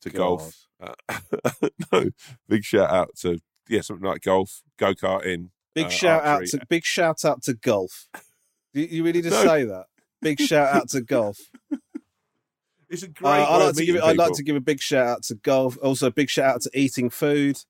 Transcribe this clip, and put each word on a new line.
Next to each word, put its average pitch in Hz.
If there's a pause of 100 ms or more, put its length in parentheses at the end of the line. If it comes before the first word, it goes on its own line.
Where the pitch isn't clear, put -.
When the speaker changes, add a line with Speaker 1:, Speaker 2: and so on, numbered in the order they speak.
Speaker 1:
to 92
Speaker 2:
God. 95
Speaker 1:
golf. 90 (140)
Uh, - (580)
<laughs> -
no, 175 (380)
big 107
shout 95
out 90
to, 87 (300)
yeah, 107
something 95
like 82
golf, 95 (160)
go-karting, 92 (260)
Speaker 2:
Big 170
Speaker 1:
uh, -
Speaker 2:
shout 165
out 147
Speaker 1:
archery. - (120)
Speaker 2:
to, -
big 170
shout 165
out 135
to 135
golf. 104 (680)
You, 147
you 165
really 170
just 196
Speaker 1:
No. 185
Speaker 2:
say 151
that? 92 (340)
Big 151
shout 147
out 123
to 135
golf. 113 (320)
Speaker 1:
<laughs> 294 (1120)
It's 175
a 190
great 147
Speaker 2:
Uh, 147
I 156
Speaker 1:
way 165
Speaker 2:
like -
Speaker 1:
of 143
Speaker 2:
to 165
give 175
it, 175
Speaker 1:
meeting 160
Speaker 2:
I'd 165
like 170
Speaker 1:
people. -
Speaker 2:
to 147
give 147
a 139
big 139
shout 131
out 113
to -
golf. 131
Also, 135
a -
big 139
shout 135
out 123
to -
eating 131
food. 143 (140)